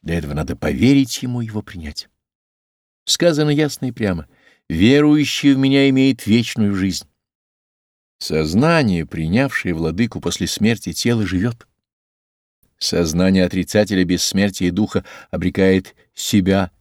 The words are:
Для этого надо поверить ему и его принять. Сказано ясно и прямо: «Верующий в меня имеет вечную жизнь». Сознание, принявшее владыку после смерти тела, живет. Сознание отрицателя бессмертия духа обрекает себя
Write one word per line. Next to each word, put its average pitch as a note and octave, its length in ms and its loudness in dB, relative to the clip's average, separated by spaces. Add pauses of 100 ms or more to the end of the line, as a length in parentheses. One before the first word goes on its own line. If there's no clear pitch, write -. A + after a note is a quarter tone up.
Для E2+ 160 -4
этого D2 160 -6
надо C#2+ 240 -6
поверить A#2+ 680 0
ему B2 160 -6
и A#2 60 -4
его G#2+ 160 -6
принять. D#2+ 480 -14 (960)
Сказано D3+ 460 2
ясно C#3+ 340 0
и A#2+ 80 -6
прямо: F#2+ 340 -4 (400)
«Верующий C#3+ 840 2
в C3 40 2
меня C#3 320 2
имеет C3 380 2
вечную G#2+ 480 2
жизнь». F#2 320 -4 (1120)
Сознание, F2+ 840 0
принявшее F2+ 680 -2
владыку E2 480 -2
после F2 240 -4
смерти G#2 480 -2
тела, A#2 320 0
живет. F#2+ 420 -4 (1120)
Сознание F2 640 2
отрицателя F#2 640 0
бессмертия F#2 680 -2
духа G2+ 320 -2 (280)
обрекает F#2+ 640 0 (180)
себя G2 560 0 (120)